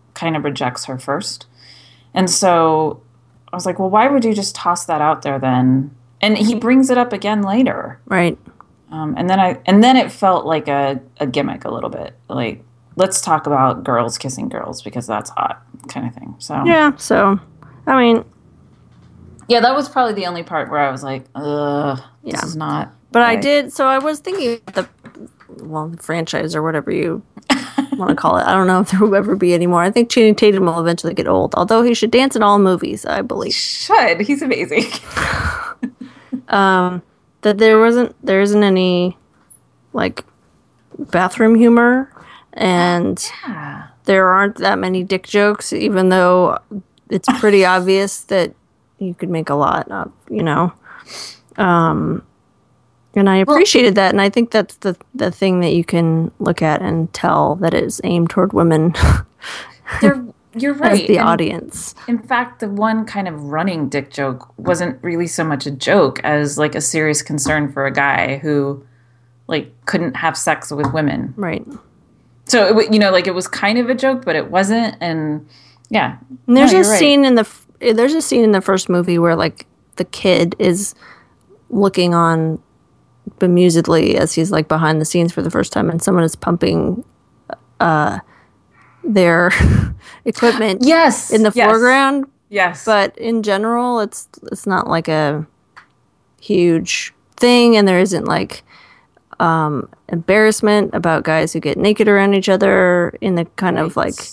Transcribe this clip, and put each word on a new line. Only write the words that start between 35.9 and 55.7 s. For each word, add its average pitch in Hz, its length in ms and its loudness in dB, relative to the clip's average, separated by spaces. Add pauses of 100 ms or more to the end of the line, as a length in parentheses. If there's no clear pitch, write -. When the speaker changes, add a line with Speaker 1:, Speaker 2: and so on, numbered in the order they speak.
Speaker 2:
Um, 185 540 0 (400)
that 208 180 0
there 220 200 6
wasn't, 233 340 2 (120)
there 190 160 2
isn't 208 220 2
any, 185 540 2 (760)
like, - 320 -4 (720)
bathroom 220 580 0
humor, 240 560 4 (420)
and 175 720 0 (240)
Speaker 1:
Yeah. 151 400 -12 (180)
Speaker 2:
there 190 220 4
aren't 196 300 2
that 196 200 0
many 185 260 -2
dick 185 240 -4
jokes, 208 440 0
even 185 380 0
though 180 500 4 (500)
it's - 180 -4 (120)
pretty 202 260 4
Speaker 1:
<laughs> 185 100 4
Speaker 2:
obvious 190 500 0
that 185 280 -2 (460)
you 185 140 -8
could 175 160 -8
make 165 200 -4
a 143 60 0
lot 147 360 0
of, - 200 -10 (180)
you 214 140 -4
know. 165 300 0 (840)
Um, 165 640 0 (920)
and 196 140 4
I 190 140 4
Speaker 1:
Well 294 120 4
Speaker 2:
appreciated 247 400 4
that, 190 160 4
and 202 100 2
I 196 80 4
think 233 220 -2
that's - 260 -2
the, 185 200 -6 (180)
the 208 160 -2
thing 185 300 0
that 165 100 0